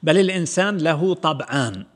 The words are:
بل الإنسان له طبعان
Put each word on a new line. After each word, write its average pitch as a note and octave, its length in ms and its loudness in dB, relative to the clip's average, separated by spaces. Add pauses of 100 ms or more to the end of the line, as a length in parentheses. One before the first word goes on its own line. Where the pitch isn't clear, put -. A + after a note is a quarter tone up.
بل D#3 160 4
الإنسان F#3+ 600 0
له E3 360 0
طبعان C3+ 800 -4